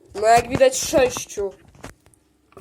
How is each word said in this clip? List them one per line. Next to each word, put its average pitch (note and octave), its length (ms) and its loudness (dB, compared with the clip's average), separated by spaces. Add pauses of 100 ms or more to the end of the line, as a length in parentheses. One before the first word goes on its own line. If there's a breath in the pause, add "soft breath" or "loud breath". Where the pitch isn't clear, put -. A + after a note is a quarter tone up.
(160)
No G#3+ 120 -2
jak A#3 220 4
widać C4 280 2
sześciu. B3 720 -4 (1080)